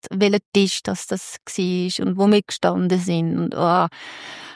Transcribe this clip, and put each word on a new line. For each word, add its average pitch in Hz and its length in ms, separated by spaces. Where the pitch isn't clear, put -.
welcher 196 280
Tisch 196 300
das, - 240
das - 380
gsi 180 440
ist - 120
und 185 160
wo 196 120
wir 208 140
gestanden 180 580
sind 170 380
und, 170 160
ah. 170 340